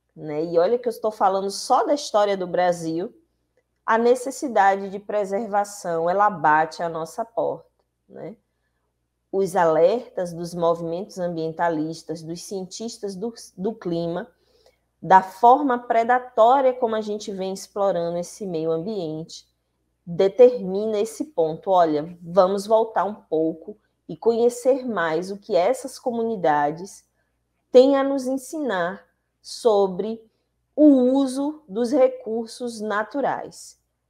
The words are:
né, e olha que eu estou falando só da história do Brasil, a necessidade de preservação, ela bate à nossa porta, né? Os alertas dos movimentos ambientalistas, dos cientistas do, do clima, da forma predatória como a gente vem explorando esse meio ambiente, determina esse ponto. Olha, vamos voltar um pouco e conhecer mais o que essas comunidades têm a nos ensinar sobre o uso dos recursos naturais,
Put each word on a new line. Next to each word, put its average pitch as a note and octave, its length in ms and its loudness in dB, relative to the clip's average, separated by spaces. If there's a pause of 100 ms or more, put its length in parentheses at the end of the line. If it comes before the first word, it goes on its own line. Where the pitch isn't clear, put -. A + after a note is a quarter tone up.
(140)
né, D#3 300 -6
e E3+ 120 -2
olha G3+ 220 4
que - 80 -8
eu - 40 -2
estou - 200 -4
falando G3 400 0
só B3+ 340 0
da D#4 100 0
história G#3 420 0
do F#3 100 -4
Brasil, F3 680 -2 (760)
a A3+ 80 2
necessidade A3+ 960 0
de G3 80 -10
preservação, G3 1120 -4
ela G3+ 180 4
bate D#3+ 540 0
à E3+ 60 -4
nossa E3 360 -8
porta, C#3+ 460 -6 (380)
né? C#3 260 -14 (960)
Os F#3+ 240 -2
alertas F3 800 2
dos E3+ 200 -10
movimentos E3+ 680 -2
ambientalistas, D#3+ 1000 -4
dos E3 220 -12
cientistas G3+ 720 -10
do, A3 180 -8 (240)
do F#3+ 160 -6
clima, E3+ 540 -6 (760)
da F#3 220 6
forma B3+ 560 4
predatória B3 960 2
como A#3 220 -2
a A3 40 -2
gente G#3+ 300 -8
vem F#3+ 220 -6
explorando F3 680 -2
esse F3 260 -10
meio E3 280 -4
ambiente, E3 760 -8 (580)
determina G3 920 2
esse A3 280 -4
ponto. D#3+ 440 -2
Olha, E3 500 2
vamos F#3+ 460 2
voltar A3 380 2
um G#3 100 -6
pouco D#3+ 640 -4 (300)
e E3 80 -10
conhecer A#3+ 680 0
mais F3+ 460 -2
o G3+ 80 -10
que G#3 160 -6
essas A#3+ 420 0
comunidades F3 1080 -2 (640)
têm C4 240 8
a C4+ 80 2
nos C#4 240 -2
ensinar B3 800 -4 (340)
sobre G3+ 800 0 (560)
o D4 80 6
uso C4+ 840 4
dos A3 240 -4
recursos A#3 920 -2
naturais, G#3+ 960 -6 (280)